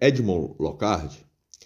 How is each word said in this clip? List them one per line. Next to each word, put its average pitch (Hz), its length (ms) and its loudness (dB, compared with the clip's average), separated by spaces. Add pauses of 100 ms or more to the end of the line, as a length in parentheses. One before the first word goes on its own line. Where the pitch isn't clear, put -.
Edmond 110 560 2
Locard, 78 680 -4 (420)